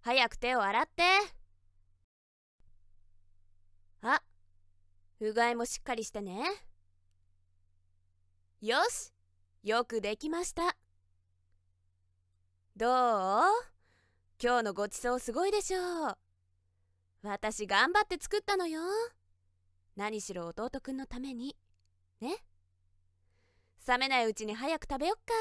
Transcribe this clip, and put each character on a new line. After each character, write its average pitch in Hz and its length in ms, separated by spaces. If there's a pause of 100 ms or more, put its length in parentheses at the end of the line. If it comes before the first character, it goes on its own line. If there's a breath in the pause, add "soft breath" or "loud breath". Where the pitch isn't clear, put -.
早 247 280
く - 80
手 247 180
を 233 80
洗 202 200
っ 320 60
て。 - 140 (3000)
あ、 254 200 (960)
う 214 160
が 233 160
い 240 60
も 233 100
し - 140
っ - 20
か 247 140
り 220 80
し - 60
て - 120
ね。 196 220 (2250)
よ 226 160 (100)
し、 - 240 (500)
よ 226 220
く 226 160
で 208 160
き 302 140
ま 339 140
し - 100
た。 349 220 (2000)
ど 214 100
う？ 226 560 (1000)
今 240 160
日 233 40
の 208 120
ご 208 140
ち - 80
そ 247 200
う - 20
す 247 140
ご 330 140
い 403 60
で 415 80
し 370 160
ょ 349 320
う。 202 100 (1040)
私 208 440
頑 214 260
張 415 100
っ 427 40
て 359 120
作 - 200
っ - 20
た 403 160
の 359 100
よ。 320 140 (1160)
何 208 260
し - 100
ろ 175 160
弟 214 220 (100)
く 269 120
ん 269 40
の 269 100
た 247 140
め 269 140
に。 247 220 (640)
ね？ 311 220 (1400)
冷 247 100
め 269 120
な 269 120
い 226 60
う 220 80
ち 220 100
に 214 100
早 285 240
く - 100
食 269 120
べ 302 60
よ 392 80
っ - 100
か。 - 160